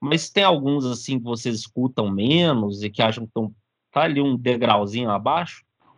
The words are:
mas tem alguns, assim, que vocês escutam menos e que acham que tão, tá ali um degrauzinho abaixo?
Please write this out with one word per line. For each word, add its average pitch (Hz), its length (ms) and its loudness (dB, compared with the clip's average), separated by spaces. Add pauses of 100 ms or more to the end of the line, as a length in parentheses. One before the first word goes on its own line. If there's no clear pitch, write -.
mas 156 300 -2
tem 202 140 2
alguns, 143 400 2
assim, 123 340 -4
que 117 60 -6
vocês 117 320 -4
escutam 120 540 -2
menos 110 760 2
e 107 60 -6
que 120 120 -2
acham 113 240 0
que - 80 -20
tão, 110 180 -2 (400)
tá 143 100 2
ali 151 180 0
um 139 160 2
degrauzinho 117 720 0
abaixo? 131 540 -4 (320)